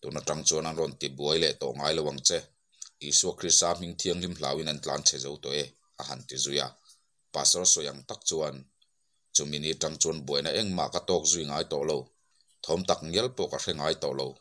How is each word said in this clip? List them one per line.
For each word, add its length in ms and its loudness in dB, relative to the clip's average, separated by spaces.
Tuna 280 -6
tang 200 -2
chuan 200 2
an 120 -4
ron 200 0
ti 80 -2
buai 340 2
le 80 6
to 60 -4
ngai 180 2
lo 120 0
wang 200 -6
che. 100 2
Isu 200 4
Krista 300 4
ming 200 -6
thiang 220 0
lim 160 -4
hlau 220 -2
in 120 -4
an 120 -6
tlan 240 -2
che 160 2
zo 60 -6
to 80 -6
e. 20 0
A 80 -8
han 200 -8
ti 160 -10
zuya. 220 0
Pastor 380 4
Soyang 360 -2
tak 200 -10
chuan. 280 -2
Chumi 220 -2
ni 180 -2
tang 200 -2
chuan 280 0
buaina 240 0
engmah 400 0
ka 160 -2
tawk 240 2
zui 160 2
ngai 240 -2
tawh 160 -2
lo. 120 2
Thawm 180 2
tak 200 2
ngial 280 0
pawh 200 -2
ka 120 -4
hre 120 -2
ngai 280 0
tawh 160 -2
lo. 100 -2